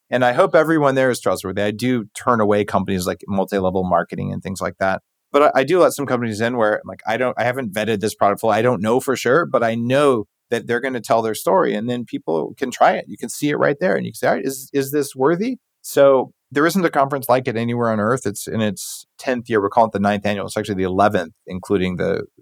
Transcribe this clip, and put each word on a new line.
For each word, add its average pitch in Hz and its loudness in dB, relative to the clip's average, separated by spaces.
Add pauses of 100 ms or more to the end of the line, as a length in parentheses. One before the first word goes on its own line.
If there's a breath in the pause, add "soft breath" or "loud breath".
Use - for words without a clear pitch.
And 123 2
I 123 2
hope 170 2
everyone 151 4
there 131 2
is 117 -2
trustworthy. 92 -2
I 104 0
do 117 -2
turn 120 0
away 104 2
companies 95 -2
like 92 -4
multi-level 95 -2
marketing 90 -2
and 95 -10
things 95 -8
like 90 -6
that. 95 -2 (300)
But 143 4 (120)
I, 131 4
I - 2
do 170 2
let 151 6
some 143 -4
companies 120 -2
in 120 -2
where, 107 2
like, 92 -14
I 110 -2
don't, 127 -2
I 110 0
haven't 123 -4
vetted 107 -2
this 107 -2
product 101 0
fully. 107 2
I 110 2
don't 120 2
know 113 2
for 131 0
sure, 143 2
but 131 0
I 113 0
know 123 2 (260)
that 117 -4
they're 117 0
gonna 127 -4
tell 113 2
their 110 -2
story, 165 0
and 107 -4
then 123 -6
people 151 -6
can 127 -6
try 139 4
it. - -6
You 101 -14
can 120 -10
see - -4
it 147 0
right 139 2
there, 185 0
and 127 -2
you 117 -8
can 113 -20
say, 123 -2
"All 160 2
right, - -6
is, 135 -8
is 135 -2
this 143 -2
worthy?" 175 0 (240)
So 139 4 (180)
there 143 2
isn't 170 2
a 160 2
conference 139 0
like 127 2
it 113 -2
anywhere 117 -2
on 110 0
earth. 113 0
It's 101 -8
in 110 -2
its - -4 (100)
tenth 123 -4
year. 113 2
We're 98 0
calling 113 4
it - -8
the 98 -2
ninth 101 0
annual. 101 -2
It's 95 -12
actually 104 -4
the 92 -2
eleventh, 92 2 (140)
including 92 -2
the, 90 -4 (140)